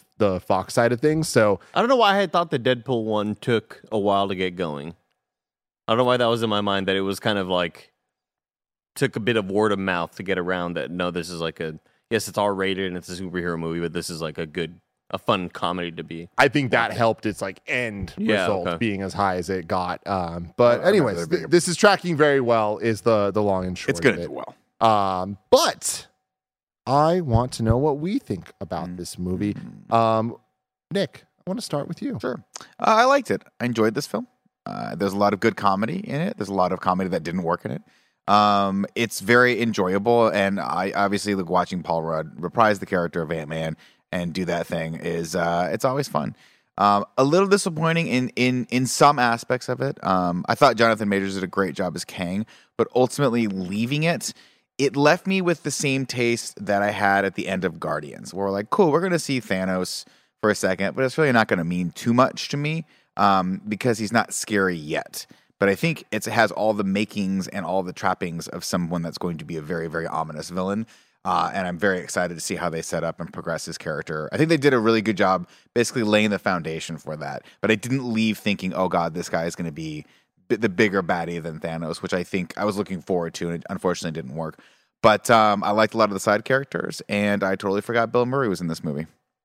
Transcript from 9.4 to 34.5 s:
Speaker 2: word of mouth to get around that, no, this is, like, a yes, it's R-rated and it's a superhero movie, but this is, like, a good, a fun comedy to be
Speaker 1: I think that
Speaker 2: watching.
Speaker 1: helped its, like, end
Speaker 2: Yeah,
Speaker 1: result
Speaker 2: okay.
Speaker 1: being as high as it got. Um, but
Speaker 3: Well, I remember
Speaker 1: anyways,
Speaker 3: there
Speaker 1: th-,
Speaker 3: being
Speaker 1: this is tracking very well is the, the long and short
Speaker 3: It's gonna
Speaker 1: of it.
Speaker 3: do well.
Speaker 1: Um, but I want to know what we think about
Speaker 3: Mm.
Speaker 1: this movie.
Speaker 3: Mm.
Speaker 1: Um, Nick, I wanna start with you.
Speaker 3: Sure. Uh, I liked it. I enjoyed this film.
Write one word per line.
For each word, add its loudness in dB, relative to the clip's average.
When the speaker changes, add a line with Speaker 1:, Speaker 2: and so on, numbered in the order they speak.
Speaker 2:
word 2
of 0
mouth -2
to -12
get -2
around -2
that, -6
no, -4
this -6
is, -10
like, -6
a -8
yes, -2
it's -12
R-rated 0
and -6
it's -14
a -10
superhero -4
movie, -4
but -4
this -6
is, -8
like, -8
a -6
good, -8
a -8
fun -2
comedy -4
to -10
be -14
Speaker 1:
I 6
think 0
that 2
Speaker 2:
watching. -8
Speaker 1:
helped 2
its, -4
like, -8
end -6
Speaker 2:
Yeah, 0
Speaker 1:
result 0
Speaker 2:
okay. -2
Speaker 1:
being -2
as -6
high 0
as -4
it -4
got. -4
Um, -4
but 6
Speaker 3:
Well, 0
I 4
remember -
Speaker 1:
anyways, 4
Speaker 3:
there -2
Speaker 1:
th-, 0
Speaker 3:
being -10
Speaker 1:
this 4
is -2
tracking 4
very 4
well 2
is 0
the, 4
the 0
long 0
and -6
short -6
Speaker 3:
It's -2
gonna 4
Speaker 1:
of -6
it. -6
Speaker 3:
do -10
well. 6
Speaker 1:
Um, 2
but 2
I 4
want 2
to -4
know 4
what 2
we -2
think -10
about -6
Speaker 3:
Mm. -10
Speaker 1:
this -12
movie. -2
Speaker 3:
Mm. -14
Speaker 1:
Um, 2
Nick, -4
I -20
wanna -6
start -6
with -8
you. -6
Speaker 3:
Sure. -6
Uh, -20
I 6
liked 4
it. -2
I -2
enjoyed 2
this -4
film. -6